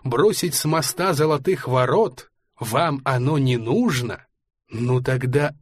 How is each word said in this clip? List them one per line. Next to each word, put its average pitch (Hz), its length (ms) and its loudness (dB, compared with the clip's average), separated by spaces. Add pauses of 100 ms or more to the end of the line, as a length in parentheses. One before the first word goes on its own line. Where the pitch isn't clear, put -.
бросить 156 520 0
с - 100 -2
моста 160 480 0
Золотых 151 540 0
Ворот? 131 640 0 (280)
Вам 135 440 -2
оно 135 340 0
не 127 200 2
нужно? 127 680 -2 (440)
Ну 123 340 0
тогда 131 580 0